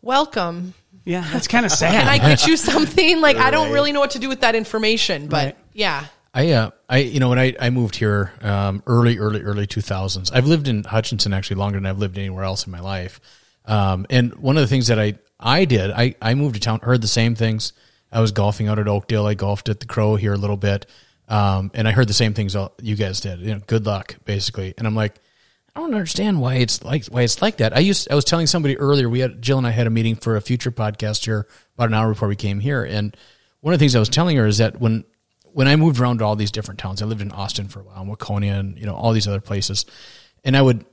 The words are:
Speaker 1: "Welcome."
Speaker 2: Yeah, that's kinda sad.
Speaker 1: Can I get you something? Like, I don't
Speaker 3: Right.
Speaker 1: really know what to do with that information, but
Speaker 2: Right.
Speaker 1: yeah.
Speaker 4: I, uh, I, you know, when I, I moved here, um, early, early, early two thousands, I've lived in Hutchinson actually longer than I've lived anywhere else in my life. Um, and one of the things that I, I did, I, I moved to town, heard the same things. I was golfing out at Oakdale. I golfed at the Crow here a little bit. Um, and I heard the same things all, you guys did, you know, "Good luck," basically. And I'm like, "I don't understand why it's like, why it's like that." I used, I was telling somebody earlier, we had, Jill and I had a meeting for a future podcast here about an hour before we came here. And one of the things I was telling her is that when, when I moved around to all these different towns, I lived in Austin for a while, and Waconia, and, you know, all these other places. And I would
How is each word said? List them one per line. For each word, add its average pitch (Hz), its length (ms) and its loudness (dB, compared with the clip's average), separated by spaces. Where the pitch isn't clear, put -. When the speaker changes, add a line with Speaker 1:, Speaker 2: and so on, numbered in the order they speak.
Speaker 1:
"Welcome." 190 720 -2
Speaker 2:
Yeah, 175 280 -4
that's 170 160 -4
kinda 233 220 2
sad. 160 220 2
Speaker 1:
Can 208 160 4
I 214 100 4
get 143 280 6
you 320 100 6
something? 320 640 2
Like, 294 180 6
I 254 120 4
don't 302 180 2
Speaker 3:
Right. 285 60 -2
Speaker 1:
really 285 180 2
know 285 80 0
what 277 120 2
to 269 60 -8
do 262 100 -6
with 262 140 -4
that 226 120 4
information, 220 720 -2
but 147 180 0
Speaker 2:
Right. 139 100 -8
Speaker 1:
yeah. 170 320 -2
Speaker 4:
I, 156 180 2
uh, 110 180 2
I, 127 100 2
you 135 200 0
know, 127 120 4
when 123 80 4
I, 131 200 2
I 120 120 0
moved 123 260 0
here, 104 360 0
um, 101 440 -2
early, 117 320 4
early, 107 240 -2
early 101 240 -4
two - 140 -6
thousands, 95 500 -4
I've 127 160 2
lived 151 220 2
in 104 160 0
Hutchinson 110 480 -2
actually 98 240 -2
longer 101 220 -2
than 98 80 -4
I've 95 120 -4
lived 98 200 -6
anywhere 95 260 -8
else 95 220 -6
in 95 60 -14
my 87 80 -14
life. 92 400 -10
Um, 98 460 0
and 123 260 2
one 135 220 0
of - 20 4
the 135 60 2
things 123 220 0
that 113 100 2
I, 104 160 0
I 143 240 2
did, 104 260 2
I, 123 300 0
I 113 140 0
moved 139 220 0
to 101 40 -6
town, 113 220 -2
heard 123 180 2
the 113 80 -4
same 117 260 2
things. 110 380 -2
I 113 80 0
was 110 120 4
golfing 104 360 0
out 107 100 0
at 104 100 0
Oakdale. 104 380 0
I 104 80 0
golfed 101 360 -4
at 101 100 -4
the - 60 -14
Crow 107 300 0
here 101 180 0
a 101 40 -2
little 101 200 -2
bit. 98 260 -2
Um, 98 460 0
and 110 140 0
I 107 40 2
heard 113 160 2
the 107 60 -2
same 107 200 2
things 101 200 -4
all, 98 180 -6
you 104 140 -4
guys 98 240 -4
did, 90 200 -10
you 104 140 -6
know, 101 120 -8
"Good 110 200 0
luck," 101 380 -6
basically. 95 540 -6
And 113 80 -6
I'm 107 80 -2
like, 107 200 -2
"I 294 40 -8
don't 320 120 -4
understand 196 480 -2
why 127 140 0
it's 123 280 0
like, 135 240 -4
why 123 140 -4
it's 120 220 0
like 220 160 -2
that." 113 180 2
I 135 40 4
used, 190 300 2
I 143 40 0
was 147 100 2
telling 165 220 0
somebody 147 320 0
earlier, 139 320 2
we 123 100 0
had, 123 220 -4
Jill 135 160 2
and 127 80 0
I 117 60 0
had 117 140 2
a 113 40 0
meeting 113 260 0
for 113 200 -2
a 104 40 0
future 123 300 -2
podcast 107 560 -4
here 107 200 -2
about 117 140 0
an 110 60 0
hour 110 140 2
before 107 200 0
we 101 80 -2
came 101 240 -4
here. 135 220 -2
And 104 320 -4
one 160 140 0
of 165 40 2
the 135 40 6
things 135 120 4
I 120 40 6
was 107 100 2
telling 165 300 2
her 110 80 4
is 104 100 2
that 110 240 0
when, 113 240 0
when 135 160 2
I 147 80 6
moved 156 240 4
around 123 200 2
to 110 40 0
all 107 100 2
these 104 160 -2
different 101 300 -10
towns, 98 220 -6
I - 20 -4
lived 110 160 -4
in 101 100 -8
Austin 95 380 -8
for 98 120 -16
a - 20 -20
while, 98 180 -18
and 95 100 -10
Waconia, 101 480 -2
and, 98 200 -6
you 107 80 -10
know, 101 80 -6
all 117 180 0
these 104 160 2
other 98 140 -2
places. 98 420 -4
And 131 120 2
I 139 60 6
would 123 300 2